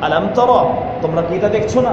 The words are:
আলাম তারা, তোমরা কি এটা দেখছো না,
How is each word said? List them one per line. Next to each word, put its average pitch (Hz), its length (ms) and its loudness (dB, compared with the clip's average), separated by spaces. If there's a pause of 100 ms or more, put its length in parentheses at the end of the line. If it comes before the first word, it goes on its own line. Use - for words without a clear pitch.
আলাম 156 300 0
তারা, 240 400 2 (280)
তোমরা 165 200 0
কি 175 120 -4
এটা 202 140 0
দেখছো 214 320 0
না, 247 120 2